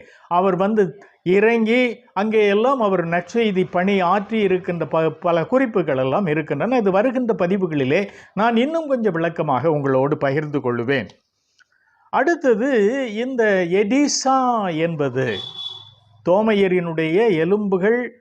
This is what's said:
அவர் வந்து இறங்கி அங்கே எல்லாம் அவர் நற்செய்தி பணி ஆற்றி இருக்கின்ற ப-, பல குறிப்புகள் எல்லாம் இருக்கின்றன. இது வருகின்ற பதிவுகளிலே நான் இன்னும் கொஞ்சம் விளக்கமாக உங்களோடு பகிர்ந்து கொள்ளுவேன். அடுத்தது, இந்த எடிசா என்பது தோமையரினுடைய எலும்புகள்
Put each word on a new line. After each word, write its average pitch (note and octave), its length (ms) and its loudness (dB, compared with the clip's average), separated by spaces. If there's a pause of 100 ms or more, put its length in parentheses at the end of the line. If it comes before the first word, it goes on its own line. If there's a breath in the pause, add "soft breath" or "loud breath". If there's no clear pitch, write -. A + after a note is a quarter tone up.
(280 loud breath)
அவர் F3+ 280 2
வந்து G3 440 0 (240 loud breath)
இறங்கி A3+ 760 2 (140 soft breath)
அங்கே G#3+ 340 0
எல்லாம் A#3 320 2
அவர் F#3+ 260 0
நற்செய்தி F3+ 680 0
பணி F#3+ 280 0
ஆற்றி G3+ 400 0
இருக்கின்ற F3 460 -2
ப-, D#3+ 240 0
பல E3 360 0
குறிப்புகள் G#3 520 0
எல்லாம் C3+ 280 0
இருக்கின்றன. D#3 520 -2
இது G3+ 140 0
வருகின்ற A3+ 440 0
பதிவுகளிலே F3 760 0 (240 loud breath)
நான் A3+ 220 0
இன்னும் D4+ 320 0
கொஞ்சம் A3+ 260 0
விளக்கமாக D#3+ 580 -2
உங்களோடு C#3 460 0
பகிர்ந்து D3 420 -2
கொள்ளுவேன். A#2+ 500 -2 (1000 soft breath)
அடுத்தது, C4+ 600 0 (440)
இந்த A3 560 0
எடிசா C4 720 0 (380)
என்பது C3+ 580 -2 (920)
தோமையரினுடைய F3+ 1080 2
எலும்புகள் G#3 840 0